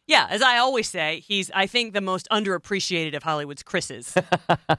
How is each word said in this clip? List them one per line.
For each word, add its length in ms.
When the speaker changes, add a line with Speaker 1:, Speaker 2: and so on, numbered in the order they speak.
Speaker 1:
Yeah, 220
as 120
I 180
always 280
say, 320
he's, 340
I 140
think, 260
the 60
most 320
underappreciated 840
of 80
Hollywood's 400
Chris's. 580
Speaker 2:
<laughs> 60